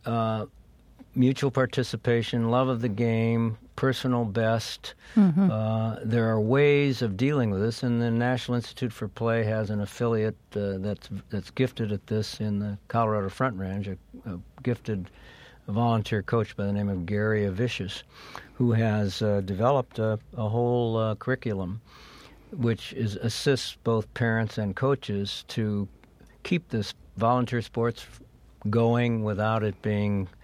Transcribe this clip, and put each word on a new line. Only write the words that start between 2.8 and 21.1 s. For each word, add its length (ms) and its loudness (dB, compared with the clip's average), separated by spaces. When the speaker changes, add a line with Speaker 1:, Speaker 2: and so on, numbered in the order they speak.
Speaker 1:
the 60 0
game, 680 2
personal 480 0
best, 680 -2
Speaker 2:
Mm-hmm. 360 6
Speaker 1:
uh, 540 0
there 240 2
are 120 2
ways 600 4
of 160 0
dealing 340 2
with 120 0
this, 200 -2
and 200 2
the 80 0
National 460 0
Institute 360 -4
for 160 -8
Play 360 0
has 260 0
an 100 -2
affiliate, 560 -2
uh, 240 -2
that's, 300 -6
that's 200 -6
gifted 400 -2
at 180 -4
this 300 -2
in 200 -2
the 180 -4
Colorado 420 2
Front 280 -2
Range, 300 -4
a, 80 -8
a 120 -8
gifted 460 -4
volunteer 540 0
coach 320 0
by 120 -4
the 60 0
name 180 -2
of 160 -4
Gary 400 0
Avicius, 560 -4
who 180 2
has, 500 0
uh, 200 2
developed 560 0
a, 200 0
a 140 -2
whole, 480 2
uh, 160 0